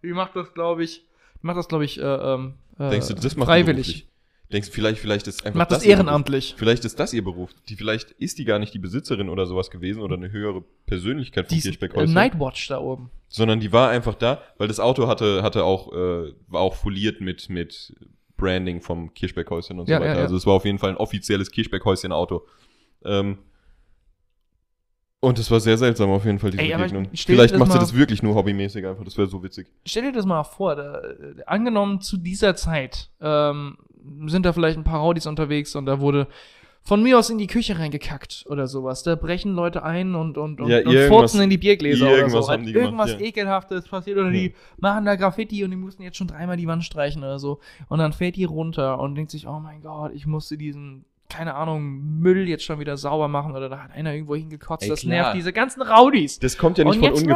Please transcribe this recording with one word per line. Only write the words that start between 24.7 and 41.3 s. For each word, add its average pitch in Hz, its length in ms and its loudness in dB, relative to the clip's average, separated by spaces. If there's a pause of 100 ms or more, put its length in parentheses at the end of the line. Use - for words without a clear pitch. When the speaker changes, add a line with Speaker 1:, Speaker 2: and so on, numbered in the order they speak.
Speaker 2:
und 127 180 4
es 113 120 -4
war 117 80 6
sehr 113 180 4
seltsam 110 340 4
auf 98 140 2
jeden 101 140 2
Fall, 101 140 -2
diese 98 100 -2
Speaker 1:
Ey, 156 120 0
aber 180 100 -2
Speaker 2:
Begegnung. 190 300 -4
Speaker 1:
stell - 200 -2
dir - 60 8
Speaker 2:
Vielleicht - 140 8
Speaker 1:
das 190 40 6
Speaker 2:
macht 185 140 8
sie 180 60 6
Speaker 1:
mal - 40 6
Speaker 2:
das 117 120 0
wirklich 127 280 4
nur 107 140 2
hobbymäßig 98 500 -2
einfach. 95 180 -8
Das 92 140 -8
wäre 101 80 4
so 92 160 -8
witzig. 92 240 -14 (180)
Speaker 1:
Stell 233 200 -4
dir 277 80 -4
das 220 140 -2
mal 165 180 -2
vor, 175 320 -4
da, 143 240 -10
äh, - 460 -16
angenommen 202 540 0
zu - 180 -6
dieser 180 360 0
Zeit, 156 560 -4 (100)
ähm, 147 560 -2 (500)
sind 180 200 2
da 170 60 4
vielleicht 160 260 0
ein 156 60 -6
paar 160 160 0
Rowdies 165 260 0
unterwegs 147 480 -4
und 139 120 -6
da 139 120 0
wurde 139 300 2 (540)
von 208 200 4
mir 254 160 8
aus 226 120 4
in 226 80 -4
die 202 100 -4
Küche 220 320 -2
reingekackt 147 680 -8
oder 139 200 -2
sowas. 131 340 -6
Da 170 140 2
brechen 180 380 -4
Leute 170 280 -2
ein 180 320 -2
und, 160 240 -4
und, 151 220 -8
und, 120 100 0
Speaker 2:
Ja, 120 80 6
Speaker 1:
und 117 80 2
Speaker 2:
irgendwas, 135 220 8
Speaker 1:
furzen 214 340 8